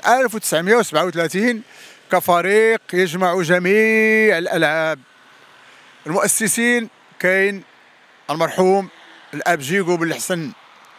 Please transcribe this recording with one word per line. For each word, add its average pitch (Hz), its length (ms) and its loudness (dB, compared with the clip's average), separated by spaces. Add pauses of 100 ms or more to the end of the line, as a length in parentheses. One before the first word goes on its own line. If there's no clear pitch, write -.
ألف 240 280 2
وتسعمية 180 400 0
وسبعة 170 300 0
وثلاثين 185 560 -2 (500)
كفريق 185 680 2 (120)
يجمع 180 480 0
جميع 214 960 2
الألعاب. 160 640 -2 (1080)
المؤسسين 220 840 -2 (300)
كاين 190 440 0 (680)
المرحوم 180 600 0 (440)
الأب 160 260 -2
جيغو 170 380 -2
بن 165 100 -2
الحسن 156 440 -6 (480)